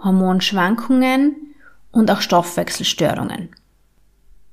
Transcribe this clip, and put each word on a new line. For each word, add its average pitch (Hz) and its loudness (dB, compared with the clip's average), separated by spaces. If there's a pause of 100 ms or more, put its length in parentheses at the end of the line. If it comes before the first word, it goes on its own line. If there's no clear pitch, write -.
Hormonschwankungen 202 0 (380)
und 220 4
auch 196 2
Stoffwechselstörungen. - -2 (1040)